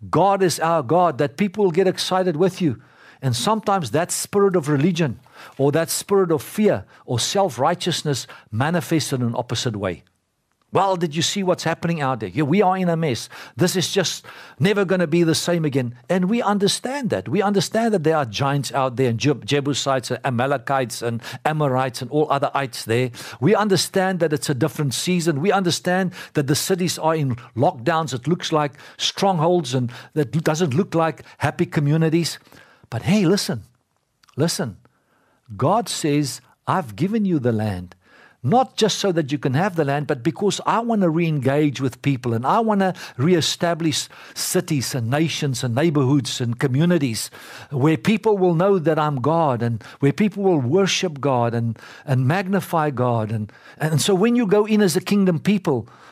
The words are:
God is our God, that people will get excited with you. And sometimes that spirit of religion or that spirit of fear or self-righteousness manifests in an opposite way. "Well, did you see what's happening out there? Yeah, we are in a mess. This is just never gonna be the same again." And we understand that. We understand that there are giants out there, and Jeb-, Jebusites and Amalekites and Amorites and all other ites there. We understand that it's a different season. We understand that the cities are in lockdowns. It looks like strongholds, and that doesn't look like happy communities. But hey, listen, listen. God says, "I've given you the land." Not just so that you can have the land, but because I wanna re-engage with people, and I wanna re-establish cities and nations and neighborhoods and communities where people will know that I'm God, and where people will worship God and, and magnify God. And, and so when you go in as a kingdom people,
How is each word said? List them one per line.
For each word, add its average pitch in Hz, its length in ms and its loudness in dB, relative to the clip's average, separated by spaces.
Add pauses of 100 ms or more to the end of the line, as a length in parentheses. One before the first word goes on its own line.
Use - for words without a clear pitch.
God 190 320 2
is 175 180 0
our 165 220 0
God, 156 360 2
that 147 200 -2
people 208 280 0
will 180 60 2
get 185 160 2
excited 180 500 0
with 185 240 0
you. 147 200 -2 (400)
And 127 140 0
sometimes 196 560 0
that 160 200 0
spirit 196 440 2
of 151 140 0
religion 151 500 2 (380)
or 139 160 2
that - 160 0
spirit 190 420 2
of 147 100 0
fear 170 440 0 (200)
or 123 140 -2
self-righteousness 160 1080 -2 (220)
manifests 151 600 0
in 131 100 -2
an 117 140 -2
opposite 117 400 -4
way. 95 280 -6 (680)
"Well, 190 240 2
did 165 200 -2
you 170 80 0
see - 180 -2
what's 180 220 0
happening 165 360 -2
out 131 200 -2
there? 104 100 -6
Yeah, 117 140 -2
we 165 180 2
are 185 160 2
in 180 120 0
a 165 60 2
mess. 160 320 -2 (300)
This 175 180 2
is 175 160 -2
just - 320 -2 (360)
never 202 260 2
gonna 180 220 0
be 170 160 4
the 160 120 2
same 175 300 0
again." 127 300 -2 (120)
And 180 220 0
we 233 140 0
understand 208 680 0
that. 95 180 -4
We 156 140 0
understand 202 520 0
that 170 100 0
there 160 120 2
are 151 80 2
giants 135 480 -2
out 131 240 0
there, 127 140 2
and 113 100 -2
Jeb-, 127 260 0
Jebusites 135 640 -2
and 123 120 -4
Amalekites 131 760 -2
and 117 200 -4 (220)
Amorites 135 580 0
and 120 100 -10
all 151 200 0
other 135 220 0
ites 139 320 -6
there. 120 240 0 (320)
We 185 140 4
understand 190 640 0
that 160 120 0
it's 151 180 -2
a 151 40 2
different 143 400 -2
season. 170 480 0
We 190 100 2
understand 180 640 0 (220)
that 147 120 0
the 147 80 2
cities 180 440 -2
are 160 160 2
in 139 200 -2 (220)
lockdowns. 156 560 0
It 120 140 -6
looks 175 240 -2
like 151 220 0 (220)
strongholds, 170 800 0
and 123 180 0 (220)
that 147 180 -2
doesn't 156 440 0
look 185 180 0
like 160 300 0 (160)
happy 151 260 0
communities. 160 720 0 (540)
But 113 120 -6
hey, 190 220 2
listen, 156 380 0 (720)
listen. 135 420 -2 (800)
God 175 320 0
says, 147 520 -2 (260)
"I've 135 280 -2
given 202 300 -2
you 170 140 0
the 120 120 0
land." 101 440 -4 (460)
Not 233 360 0
just 208 220 0
so 202 120 0
that 156 220 -2
you 147 40 -2
can 127 160 -2
have 180 220 0
the 165 80 2
land, 143 240 -2
but 131 160 -2
because 185 420 -2
I 180 140 2
wanna 226 300 2
re-engage 151 720 0
with 131 200 -4
people, 123 320 -2
and 117 120 -2
I 185 160 2
wanna 196 320 0 (240)
re-establish 165 880 0 (260)
cities 160 640 -2
and 113 140 -4
nations 147 520 -2
and 120 140 -2
neighborhoods 143 640 2
and 120 180 -4
communities 143 720 0 (400)
where 147 280 2
people 214 400 2
will 180 180 4
know 190 240 4
that 156 180 2
I'm 151 220 0
God, 143 420 2
and 117 220 -2 (160)
where 139 140 4
people 202 280 0
will 180 200 4
worship 170 580 0
God 120 340 0
and, 117 240 -2 (280)
and 131 200 0
magnify 175 640 0
God. 120 380 0
And, 107 220 -6 (260)
and 156 240 0
so 202 140 2
when 233 220 4
you 240 100 2
go 208 180 4
in 214 160 2
as 180 140 2
a 180 60 -2
kingdom 185 380 2
people, 165 500 0 (220)